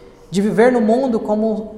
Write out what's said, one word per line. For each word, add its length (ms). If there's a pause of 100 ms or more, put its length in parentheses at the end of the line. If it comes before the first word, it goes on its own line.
(300)
De 120
viver 300
no 80
mundo 400
como, 580